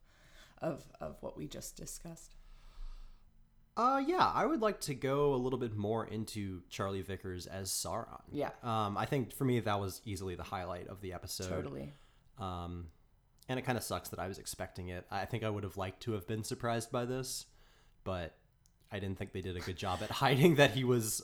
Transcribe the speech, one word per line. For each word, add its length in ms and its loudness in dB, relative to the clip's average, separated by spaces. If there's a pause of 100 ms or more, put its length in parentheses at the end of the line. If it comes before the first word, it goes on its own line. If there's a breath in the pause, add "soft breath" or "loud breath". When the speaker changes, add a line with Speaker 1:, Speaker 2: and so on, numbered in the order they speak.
(600 loud breath)
Speaker 1:
of, 240 -4 (160)
of 200 -8
what 160 -8
we 100 -8
just 300 -10
discussed? 580 -12 (1400 soft breath)
Speaker 2:
Uh, 280 4
yeah, 300 6
I 100 4
would 160 2
like 220 2
to 120 -2
go 380 4
a 40 4
little 220 2
bit 180 -2
more 280 2
into 640 -4
Charlie 340 -2
Vickers 440 -6
as 240 -6
Sauron. 500 -4 (120)
Speaker 1:
Yeah. 180 -2 (120)
Speaker 2:
Um, 360 2
I 80 2
think 260 0
for 120 -2
me 160 4
that 200 2
was 240 -4
easily 300 -4
the 80 -6
highlight 460 -6
of 120 -12
the 120 -8
episode. 360 -6
Speaker 1:
Totally. 460 -4 (440 soft breath)
Speaker 2:
Um, 500 -6 (600)
and 100 -2
it 60 -4
kinda 160 0
sucks 300 -4
that 80 -8
I 100 -2
was 100 -6
expecting 500 -8
it. 220 -6
I 140 -2
think 200 -2
I 60 0
would 140 -2
have 120 -6
liked 260 -4
to 100 -2
have 140 -4
been 180 -2
surprised 460 -2
by 140 0
this, 420 -4 (580 soft breath)
but 300 -4 (580)
I 60 -4
didn't 200 -2
think 140 -6
they 80 -4
did 160 -2
a 40 -4
good 160 -4
job 260 -2
at 80 -4
<laughs> 0 -
hiding 460 8
that 160 10
he 120 2
was, 400 4